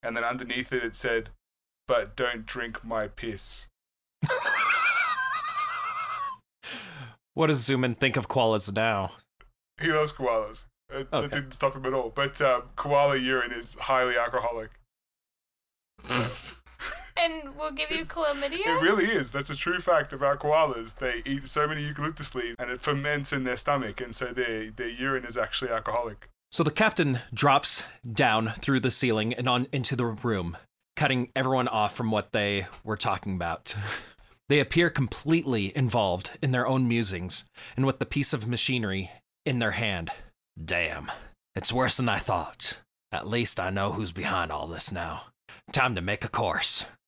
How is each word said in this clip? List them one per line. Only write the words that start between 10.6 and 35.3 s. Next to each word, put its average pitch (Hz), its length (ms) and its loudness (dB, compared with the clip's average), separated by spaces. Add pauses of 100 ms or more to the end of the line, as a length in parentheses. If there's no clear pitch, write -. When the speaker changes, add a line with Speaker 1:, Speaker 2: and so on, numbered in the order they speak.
Speaker 1:
It, 135 220 -8
Speaker 2:
Okay. 120 120 2
Speaker 1:
it 139 60 -4
didn't 135 220 -4
stop 135 220 0
him 131 100 -8
at 131 80 0
all. 123 160 0
But, 139 320 -2
um, 127 220 4 (120)
koala 143 400 4
urine 127 380 2
is 117 260 -8
highly 127 380 2
alcoholic. 117 540 -2 (1300)
<laughs> 120 520 0 (680)
Speaker 3:
And 311 360 -2
we'll 302 140 -6
give 302 200 -4
you 320 140 -2
chlamydia? 294 600 -2
Speaker 1:
It 330 160 2
really 214 220 4
is. 208 300 0
That's 139 160 -4
a 151 60 -6
true 175 260 -2
fact 156 320 2
about 139 260 2
koalas. 143 600 2
They 123 260 -2
eat 139 240 -4
so 151 180 2
many 151 180 -4
eucalyptus 147 480 -4
leaves, 120 240 -4
and 123 140 -6
it 127 80 -6
ferments 143 540 0
in 135 100 -2
their 123 140 -2
stomach, 131 420 0
and 120 160 -6
so 127 120 -2
their, 117 440 -2
their 117 160 -6
urine 127 380 -2
is 120 100 -8
actually 120 340 -2
alcoholic. 113 600 -4 (240)
Speaker 2:
So 175 100 2
the 147 80 2
captain 156 480 2 (140)
drops 143 500 4 (260)
down 110 500 2
through 135 200 4
the 127 100 2
ceiling 113 440 4
and 123 160 -2
on 123 240 2
into 131 240 0
the 120 80 2
room, 104 500 -2 (400)
cutting 131 400 2
everyone 127 320 2
off 107 260 2
from 117 160 -2
what 107 220 0
they 101 360 0 (180)
were 107 120 -2
talking 98 380 -2
about. 85 440 -4
<laughs> 101 60 -4 (600)
They 143 140 6
appear 170 280 4
completely 135 880 0